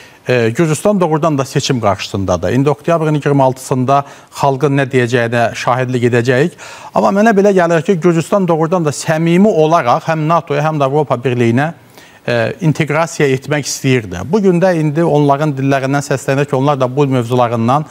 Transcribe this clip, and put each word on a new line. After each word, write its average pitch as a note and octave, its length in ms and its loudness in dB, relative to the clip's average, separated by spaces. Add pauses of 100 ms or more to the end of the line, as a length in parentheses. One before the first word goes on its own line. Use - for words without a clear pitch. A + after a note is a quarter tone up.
(280)
E, A#2+ 220 2
Gürcüstan E3+ 520 0
doğrudan D#3 360 0
da C3+ 80 -2
seçim C3 360 -2
qarşısındadır. F#2+ 720 -2
İndi C3+ 180 0
oktyabrın D#3 500 -2
iyirmi C#3+ 240 0
altısında C3 640 0 (260)
xalqın C#3 480 0
nə C#3 160 0
deyəcəyinə A#2+ 600 0
şahidlik B2 520 -2
edəcəyik. B2 480 0 (380)
Amma G#3 260 2
mənə A3 160 4
belə G3 160 4
gəlir E3+ 320 2
ki, G3 160 0
Gürcüstan F3 480 0
doğrudan E3 380 0
da C#3+ 100 -2
səmimi E3+ 560 2
olaraq D#3 560 2
həm D#3+ 200 -2
natoya, D#3 360 0
həm D#3 160 -2
də C#3 80 2
Avropa C3+ 320 0
Birliyinə, B2 540 0 (540)
e, A#2+ 340 0
inteqrasiya D3+ 680 0
etmək C3+ 400 -2
istəyirdi. G#2+ 560 -2
Bu F#3 160 0
gün F#3 200 2
də F#3 180 2
indi D#3 240 0
onların D3 540 2
dillərindən C#3 480 0
səslənir C#3 440 -2
ki, - 60 0
onlar C3+ 240 0
da B2+ 160 0
bu D3 120 2
mövzularından, B2 840 0